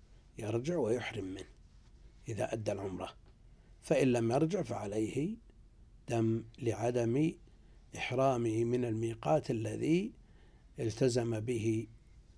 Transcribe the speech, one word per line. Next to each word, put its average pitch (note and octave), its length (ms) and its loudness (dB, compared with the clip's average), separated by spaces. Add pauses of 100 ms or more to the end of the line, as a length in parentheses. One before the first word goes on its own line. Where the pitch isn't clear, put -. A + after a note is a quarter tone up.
(380)
يرجع A#2 380 -2
ويحرم A2+ 480 -2
منه F#2 240 -10 (800)
إذا G#2+ 240 -2
أدى G#2 200 -2
العمرة، F#2+ 420 -6 (680)
فإن C3+ 300 4
لم A#2 200 2
يرجع D#3+ 300 2
فعليه A2 760 -2 (720)
دم A2+ 340 2 (160)
لعدم A#2+ 760 0 (640)
إحرامه A#2+ 680 2
من B2 200 0
الميقات A#2 680 0
الذي A#2+ 600 0 (680)
التزم A#2 600 2
به A2+ 460 0 (520)